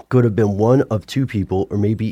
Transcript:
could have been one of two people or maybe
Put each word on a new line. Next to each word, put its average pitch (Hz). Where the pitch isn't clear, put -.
could 123
have 110
been 104
one 117
of 107
two 135
people 95
or 95
maybe 104